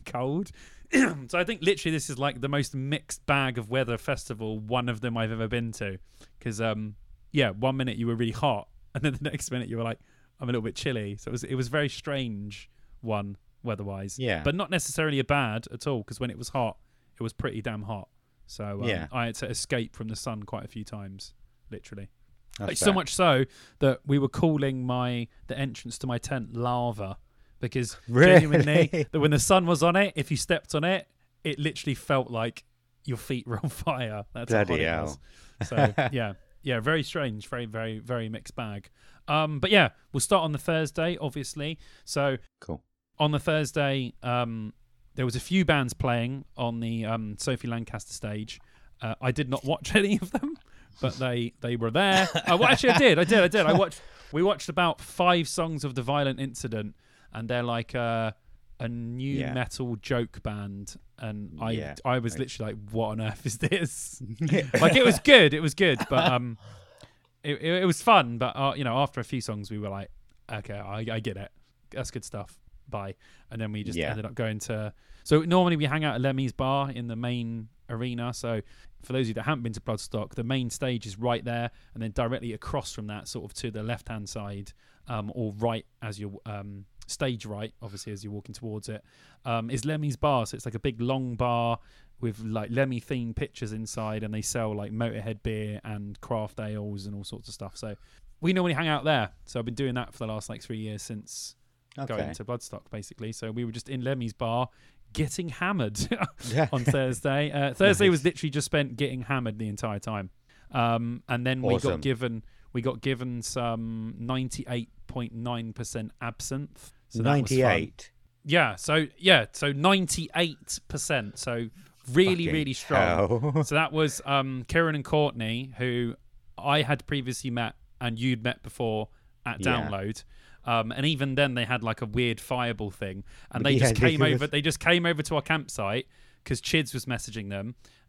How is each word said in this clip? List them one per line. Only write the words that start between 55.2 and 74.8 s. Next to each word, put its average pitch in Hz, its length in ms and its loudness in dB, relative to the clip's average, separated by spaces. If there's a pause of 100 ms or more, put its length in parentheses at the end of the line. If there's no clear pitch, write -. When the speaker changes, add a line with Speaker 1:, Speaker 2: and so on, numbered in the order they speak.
Speaker 1:
songs 160 340 -2
of 131 120 -2
The 131 60 -2
Violent 135 380 0
Incident, 113 560 -6 (380)
and 110 160 -6
they're, 123 140 0
like, 117 300 -4
uh, 117 380 0 (480)
a 120 100 -6
new 123 500 -4
Speaker 2:
Yeah. - 140 -4
Speaker 1:
metal 123 440 -4
joke 120 460 -2
band. 101 520 -8 (240)
And 104 420 -8
I, 113 100 -2
Speaker 2:
Yeah. 73 320 -4
Speaker 1:
I 127 160 2
was 113 160 -4
Speaker 2:
I - 40 -8
Speaker 1:
literally 113 340 -6
like, 104 180 -12
"What 113 200 0
on 110 100 -4
earth 107 240 -4
is 110 140 -4
this?" - 600 -2 (100)
Speaker 2:
<laughs> 113 100 -6 (400)
Speaker 1:
Like, 165 140 10
it 254 100 8
was 233 140 8
good. 202 340 10
It 151 80 0
was 151 140 2
good, 160 240 6 (100)
but, 131 240 4
um, 120 240 0 (840)
it, 147 180 -4
it, 170 220 2
it - 20 6
was 175 160 4
fun. 143 360 8
But, 120 180 0
uh, 139 200 2
you 143 80 -4
know, 123 160 2
after 139 200 0
a 117 40 -2
few 127 180 -4
songs, 104 300 -6
we 107 60 -6
were 104 120 -4
like, 98 200 -8 (420)
"Okay, 104 260 -8
I, 101 220 -8 (120)
I 113 80 -2
get 107 180 -4
it. 98 140 -12 (400)
That's 127 200 -8
good 113 140 -10
stuff. - 320 -12 (320)
Bye." 98 260 -8 (360)
And 113 100 -6
then 107 100 -4
we 107 120 -4
just 85 140 -6
Speaker 2:
Yeah. 76 140 0
Speaker 1:
ended 107 140 -4
up 113 100 -10
going 110 240 -2
to. 107 340 -6 (300)